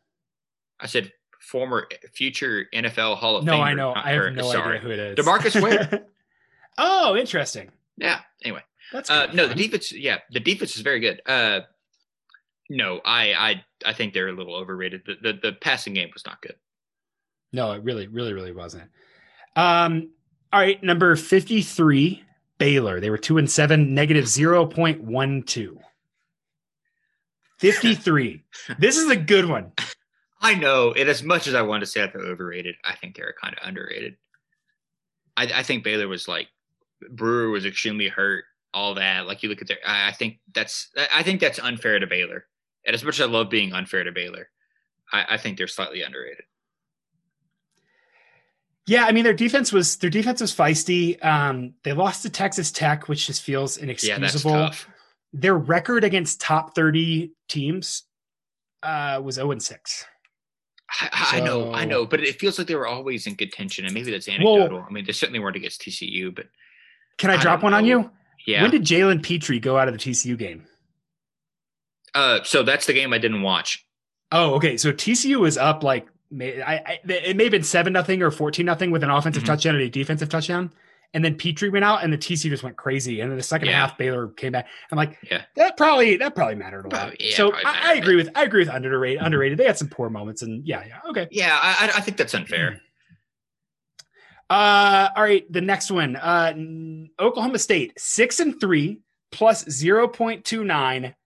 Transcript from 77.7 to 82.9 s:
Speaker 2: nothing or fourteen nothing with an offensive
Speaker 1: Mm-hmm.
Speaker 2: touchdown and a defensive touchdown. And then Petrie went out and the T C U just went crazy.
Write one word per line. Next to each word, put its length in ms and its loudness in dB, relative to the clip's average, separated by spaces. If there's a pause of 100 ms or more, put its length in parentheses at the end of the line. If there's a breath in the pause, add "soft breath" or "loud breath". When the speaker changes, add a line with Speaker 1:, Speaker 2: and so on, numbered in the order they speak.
Speaker 2:
nothing 280 0
or 120 2
fourteen 340 -2
nothing 240 0
with 140 2
an 60 2
offensive 340 2
Speaker 1:
Mm-hmm. 80 2
Speaker 2:
touchdown 240 2
and 80 2
a 60 -4
defensive 380 -4
touchdown. 440 -4 (400 soft breath)
And 120 0
then 120 2
Petrie 340 -2
went 140 2
out 200 4
and 80 2
the 40 0
T 200 -4
C 100 -4
U 80 0
just 80 -6
went 140 -10
crazy. 440 -4